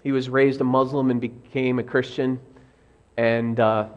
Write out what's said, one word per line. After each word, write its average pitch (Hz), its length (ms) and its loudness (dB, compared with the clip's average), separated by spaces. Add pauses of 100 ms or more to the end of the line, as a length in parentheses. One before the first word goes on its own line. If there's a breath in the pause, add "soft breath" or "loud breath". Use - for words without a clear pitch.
He 139 120 -4
was 127 160 -2
raised 135 320 2
a - 20 2
Muslim 131 480 2
and 120 80 0
became 127 580 -4
a 117 60 -4
Christian, 127 560 -2 (760 soft breath)
and, 117 420 0
uh, 110 380 2